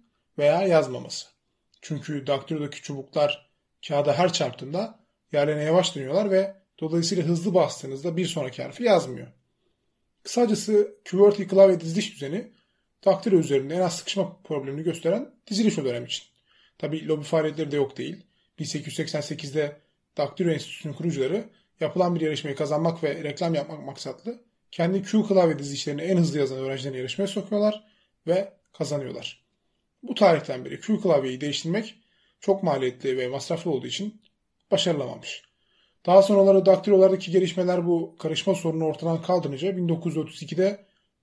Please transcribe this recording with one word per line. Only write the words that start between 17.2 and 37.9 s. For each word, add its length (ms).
faaliyetleri 480
de 40
yok 220
değil. 280
Bin 60
sekiz 220
yüz 80
seksen 260
sekizde 600
Daktilo 340
Enstitüsü'nün 420
kurucuları 560
yapılan 360
bir 60
yarışmayı 340
kazanmak 480
ve 200
reklam 320
yapmak 300
maksatlı 560
kendi 320
Q 200
klavye 360
dizilişlerini 420
en 160
hızlı 220
yazan 180
öğrencilerini 400
yarışmaya 300
sokuyorlar 560
ve 260
kazanıyorlar. 720
Bu 120
tarihten 500
beri 140
Q 220
klavyeyi 400
değiştirmek 540
çok 240
maliyetli 540
ve 100
masraflı 440
olduğu 160
için 340
başarılamamış. 720
Daha 160
sonraları 440
daktilolardaki 640
gelişmeler 560
bu 320